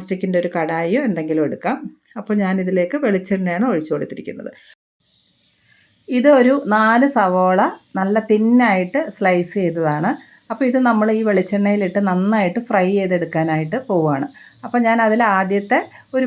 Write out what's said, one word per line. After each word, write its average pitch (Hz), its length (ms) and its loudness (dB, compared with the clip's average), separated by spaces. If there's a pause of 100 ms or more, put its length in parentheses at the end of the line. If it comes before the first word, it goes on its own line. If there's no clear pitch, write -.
സ്റ്റിക്കിൻ്റെ 185 380 -4
ഒരു 175 140 -4
കടായിയോ 165 520 -2
എന്തെങ്കിലും 156 400 -2
എടുക്കാം. 175 300 -6 (420)
അപ്പോൾ 214 240 -4
ഞാനിതിലേക്ക് 185 520 -2 (100)
വെളിച്ചെണ്ണയാണ് 185 640 -2
ഒഴിച്ചു 160 240 -4
കൊടുത്തിരിക്കുന്നത്. - 580 -10 (1700)
ഇത് 262 100 4 (120)
ഒരു 247 140 6 (200)
നാല് 226 320 4 (100)
സവോള 185 440 2 (380)
നല്ല 196 200 0 (120)
തിന്നായിട്ട് 214 720 2 (160)
സ്ലൈസ് 180 360 0 (100)
ചെയ്തതാണ്. 160 500 0 (400)
അപ്പോൾ 247 180 -2
ഇത് 254 160 -2
നമ്മൾ 214 220 2 (100)
ഈ - 100 -2
വെളിച്ചെണ്ണയിലിട്ട് 202 800 0
നന്നായിട്ട് 190 600 0
ഫ്രൈ 190 180 2 (100)
ചെയ്തെടുക്കാനായിട്ട് 165 800 -2 (100)
പോവുകയാണ്. 151 380 0 (380)
അപ്പോൾ 247 220 -2
ഞാൻ 226 180 2
അതിൽ 220 160 2 (160)
ആദ്യത്തെ 202 420 0 (380)
ഒരു 262 100 0